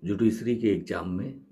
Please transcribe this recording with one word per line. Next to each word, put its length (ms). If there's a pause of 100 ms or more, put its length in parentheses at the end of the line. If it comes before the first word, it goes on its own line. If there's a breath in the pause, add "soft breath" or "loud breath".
जुडिशरी 520
के 120
एग्जाम 420
में 300 (120)